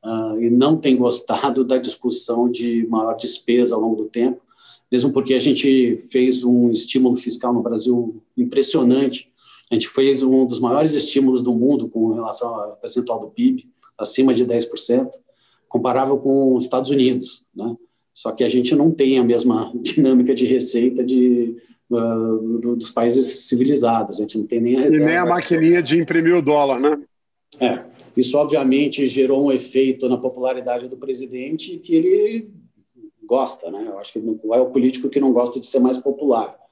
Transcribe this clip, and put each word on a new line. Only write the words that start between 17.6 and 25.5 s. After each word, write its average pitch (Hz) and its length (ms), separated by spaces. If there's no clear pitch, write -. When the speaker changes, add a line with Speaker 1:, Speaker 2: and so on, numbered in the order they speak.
Speaker 1:
Só - 180
que 123 120
a 113 60
gente 123 260
não 147 140
tem 135 300
a 120 40
mesma 117 500
<laughs> 123 60
dinâmica 131 540
de 123 100
receita 123 600
de, 123 520
ah, 117 220
do, 113 600
dos 117 140
países 123 560
civilizados. 120 720
A 107 40
gente 107 180
não 101 80
tem 117 120
nem 120 180
a 135 100
Speaker 2:
E - 20
nem 156 60
a 151 40
Speaker 1:
reserva. 165 300
Speaker 2:
maquininha 175 540